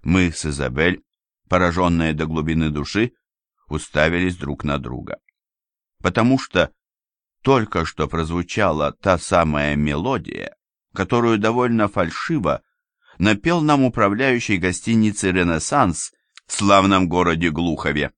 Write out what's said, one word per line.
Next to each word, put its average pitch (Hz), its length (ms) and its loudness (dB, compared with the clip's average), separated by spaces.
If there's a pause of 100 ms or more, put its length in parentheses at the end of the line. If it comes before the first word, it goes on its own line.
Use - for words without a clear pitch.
Мы 90 300 2
с - 140 -10
Изабель, 73 580 -2 (460)
поражённые 85 640 2
до 78 120 -4
глубины 80 440 -2
души, 76 420 -4 (560)
уставились 87 720 -2
друг 71 260 -8
на 73 140 -2
друга. 60 420 -10 (840)
Потому 117 380 2
что 90 320 0 (680)
только 110 420 2
что 78 240 -4
прозвучала 82 840 -2
та 92 240 0
самая 76 580 0
мелодия, 73 800 -4 (380)
которую 113 440 2
довольно 113 520 0
фальшиво 85 720 -2 (560)
напел 107 420 2
нам 151 240 2
управляющий 117 720 0
гостиницы 98 760 0
"Ренессанс" 87 800 0 (340)
в - 60 -10
славном 98 540 4
городе 85 440 0
Глухове. 73 680 -4